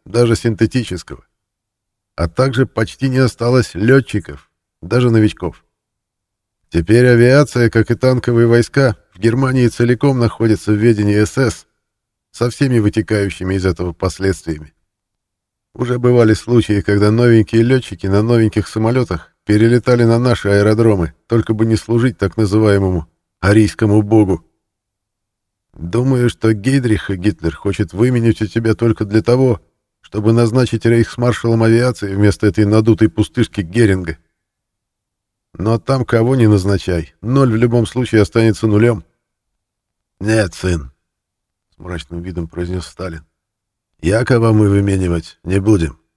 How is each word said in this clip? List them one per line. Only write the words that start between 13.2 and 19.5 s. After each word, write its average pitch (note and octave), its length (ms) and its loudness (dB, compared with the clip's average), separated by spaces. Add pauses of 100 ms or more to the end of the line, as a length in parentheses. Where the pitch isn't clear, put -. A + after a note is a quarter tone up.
из F#2 100 -2
этого F2+ 280 -2
последствиями. E2+ 800 -6 (1000)
Уже B2 260 -4
бывали A#2+ 340 4
случаи, G#2+ 480 0
когда G#2 300 2
новенькие A2+ 520 2
летчики A#2+ 440 -2
на G2 140 2
новеньких A2+ 460 0
самолетах A2+ 640 -4 (140)
перелетали A#2+ 580 2